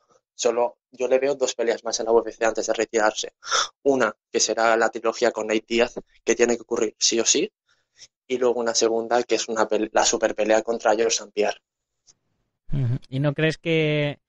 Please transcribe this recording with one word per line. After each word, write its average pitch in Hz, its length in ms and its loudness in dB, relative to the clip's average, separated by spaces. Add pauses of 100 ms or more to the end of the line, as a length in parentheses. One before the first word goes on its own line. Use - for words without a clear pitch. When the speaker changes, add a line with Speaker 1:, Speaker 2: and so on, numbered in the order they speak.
(380)
Speaker 1:
solo 120 420 0 (120)
yo 127 160 -6
le 131 100 4
veo 135 180 0
dos 131 200 -2
peleas 117 300 -2
más 110 160 -4
en 113 60 -4
la 113 40 0
U 117 80 6
F 110 140 -2
C - 100 -4
antes 110 240 0
de 113 60 -2
retirarse. 107 580 0 (520)
Una, 127 300 2 (160)
que 117 120 -2
será 113 340 2
la 113 140 2
trilogía 113 420 -2
con 107 160 -6
Nate 110 180 0
Diaz, 117 300 0 (300)
que 117 100 2
tiene 120 220 2
que 113 60 -14
ocurrir 117 360 -2
sí - 220 0
o 110 40 0
sí, 165 240 0 (800)
y 127 100 -4
luego 123 220 0
una 117 160 -2
segunda, 113 480 0
que 113 120 0
es - 120 -6
una 110 220 0
pel-, 107 240 -2
la 107 100 2
super 110 320 0
pelea 107 260 2
contra 113 320 0
George 113 220 0
saint 104 180 -10
Pierre. 101 280 -2 (1120)
Speaker 2:
Ujú. 131 240 -2 (100)
¿Y 131 120 -8
no 147 140 0
crees 156 240 0
que, 151 720 0